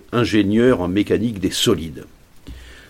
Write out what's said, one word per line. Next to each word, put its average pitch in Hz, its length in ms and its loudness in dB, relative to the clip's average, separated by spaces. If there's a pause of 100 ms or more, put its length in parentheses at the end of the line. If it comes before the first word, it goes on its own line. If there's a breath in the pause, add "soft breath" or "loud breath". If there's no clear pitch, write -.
(120)
ingénieur 113 720 2
en 87 60 -2
mécanique 101 520 0
des 87 100 -2
solides. 82 560 -2 (840 loud breath)